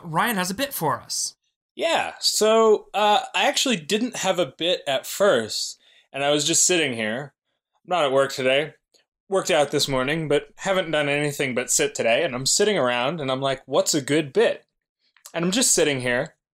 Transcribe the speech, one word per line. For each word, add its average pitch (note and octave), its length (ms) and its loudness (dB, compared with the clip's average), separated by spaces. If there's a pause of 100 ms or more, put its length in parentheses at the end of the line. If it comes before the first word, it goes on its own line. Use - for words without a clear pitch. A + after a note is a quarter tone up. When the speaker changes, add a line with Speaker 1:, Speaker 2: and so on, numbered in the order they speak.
Speaker 1:
Ryan F#3+ 320 0
has F3+ 120 -2
a G3 60 -6
bit C#4 180 -6
for C#3 280 -2
us. - 340 -8 (400)
Speaker 2:
Yeah, C4 460 -2
so, A3 720 4
uh, G#3 260 4 (160)
I G3+ 140 2
actually C#4 260 0
didn't G3+ 440 -4
have F3+ 200 0
a F3 60 2
bit D#3+ 420 -4
at C3+ 180 -2
first, C3+ 720 0 (360)
and C3+ 100 -6
I C#3+ 80 2
was D3 160 2
just D#3+ 180 2
sitting D#3+ 280 2
here. A#2 400 -6 (500)
I'm - 60 -20
not D3 160 2
at C3 80 0
work C3+ 180 2
today. C3+ 440 0 (520)
Worked F#3+ 240 -2
out D3 200 2
this C#3+ 180 0
morning, C#3 400 -2
but D3 300 0
haven't F#3 300 -2
done D3+ 200 0
anything C#3+ 440 -2
but B2 160 -4
sit - 260 0
today, A#2 280 2
and D#3 100 -2
I'm C3 120 -4
sitting G#3 320 2
around, B2+ 420 0
and C3+ 100 -4
I'm C3 120 -2
like, C3+ 240 -2
"What's - 280 0
a D#3 80 2
good C#3+ 300 0
bit?" - 340 0 (680)
And E3 100 -4
I'm F#3 80 0
just A#3 220 2
sitting D3+ 260 2
here, B2+ 380 -2 (160)